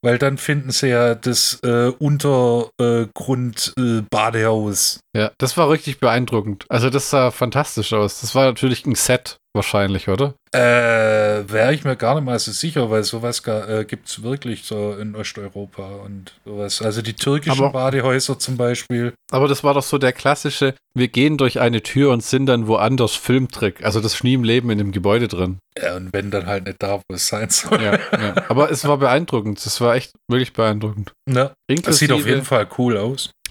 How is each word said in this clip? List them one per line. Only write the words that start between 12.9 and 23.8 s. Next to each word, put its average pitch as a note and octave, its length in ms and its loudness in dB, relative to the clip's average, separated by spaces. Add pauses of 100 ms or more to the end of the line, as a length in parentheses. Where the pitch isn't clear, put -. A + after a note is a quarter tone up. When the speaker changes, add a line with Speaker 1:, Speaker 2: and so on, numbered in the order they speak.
Speaker 1:
sowas A#2 400 -6
ga-, G#2+ 240 -4 (140)
äh, G#2+ 40 -4
gibt's - 380 -12
wirklich B2 400 -8
so G#2 300 -6
in G#2 220 -10
Osteuropa G2+ 720 -12 (180)
und G2 280 -16 (120)
sowas. G#2 360 -6
Also A2 200 -2
die A2 120 -6
türkischen C#3 500 0
Speaker 2:
Aber C#3 100 2
Speaker 1:
Badehäuser C3 680 0
zum B2+ 180 -4
Beispiel. A#2+ 560 -2 (180)
Speaker 2:
Aber C3+ 160 4
das C#3 160 0
war C#3+ 100 4
doch C#3 100 2
so - 140 -2
der C3 160 2
klassische, C#3 600 0 (200)
wir B2 160 2
gehen D3 280 2
durch - 220 2
eine A#2+ 240 2
Tür C3+ 280 2
und A#2 120 2
sind C3+ 240 0
dann A#2 200 2
woanders, A2+ 480 2
Filmtrick. B2 680 0